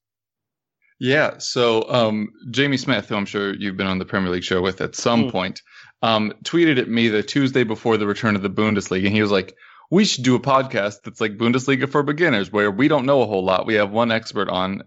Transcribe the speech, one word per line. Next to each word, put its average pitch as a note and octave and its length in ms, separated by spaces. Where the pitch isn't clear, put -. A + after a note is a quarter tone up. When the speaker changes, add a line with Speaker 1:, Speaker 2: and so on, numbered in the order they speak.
Speaker 1:
Yeah, D3 380
so, A#2 500
um, A2 400
Jamie C3+ 260
Smith, B2+ 320
who A2+ 80
I'm G2+ 80
sure G2+ 300
you've F#2+ 240
been F#2+ 80
on F#2+ 120
the F#2 60
Premier F#2+ 260
League F2+ 140
show F#2 160
with F#2 220
at - 120
some A#2 300
Speaker 2:
Hmm. B2+ 60
Speaker 1:
point, F#2+ 320
um, G#2+ 320
tweeted D#3+ 340
at A2+ 120
me A#2 180
the G#2+ 140
Tuesday C3 420
before A2 320
the G#2 100
return G#2 300
of F#2+ 60
the G2+ 80
Bundesliga, G2+ 560
and G2+ 80
he G#2+ 80
was G2+ 100
like, F#2+ 240
"We G3 160
should C3 180
do B2+ 100
a A#2 60
podcast B2 640
that's - 160
like G#2+ 160
Bundesliga C3 520
for D3 140
beginners, D3 480
where G#2 200
we B2 180
don't C#3+ 160
know C#3 160
a A2 60
whole G2 180
lot. F#2 220
We A2 80
have G#2 160
one A#2 200
expert G#2+ 380
on, F#2 380